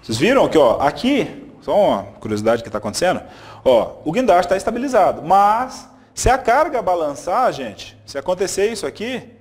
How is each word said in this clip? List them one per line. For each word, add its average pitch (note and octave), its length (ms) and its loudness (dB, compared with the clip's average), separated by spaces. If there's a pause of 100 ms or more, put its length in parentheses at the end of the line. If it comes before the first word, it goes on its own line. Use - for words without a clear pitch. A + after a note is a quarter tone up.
Vocês A2+ 80 -4
viram F#3+ 320 2
que, - 80 2
ó, C#3 240 4
aqui, F#3+ 800 -2
só D#3 180 -2
uma C#3 240 2 (160)
curiosidade A2 440 -2
que - 80 -14
tá G#2+ 80 -6
acontecendo, G2+ 420 -4 (420)
ó, A2+ 340 2 (100)
o D3+ 40 -4
guindaste F3+ 380 2
tá F#3+ 80 2
estabilizado, A3 640 0
mas G3+ 680 2 (280)
se - 160 0
a C4 80 2
carga C4+ 420 0
balançar, F3+ 720 -2
gente, B2+ 420 -12 (120)
se - 100 -12
acontecer F#3 560 -2
isso G#3 140 -8
aqui A3 360 -8 (180)